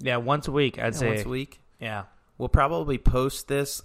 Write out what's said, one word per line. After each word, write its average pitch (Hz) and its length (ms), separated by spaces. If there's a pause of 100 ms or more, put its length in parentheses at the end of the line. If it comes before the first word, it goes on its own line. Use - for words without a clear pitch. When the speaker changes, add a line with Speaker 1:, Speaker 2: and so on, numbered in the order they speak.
Speaker 1:
Yeah, 127 160
once 139 320
a 143 40
week, 139 280
I'd 117 140
Speaker 2:
Yeah, - 40
Speaker 1:
say. 123 120
Speaker 2:
once 107 140
a 117 40
week. 131 320 (180)
Speaker 1:
Yeah. 107 280 (320)
Speaker 2:
We'll 123 100
probably 147 500
post 131 480
this 139 380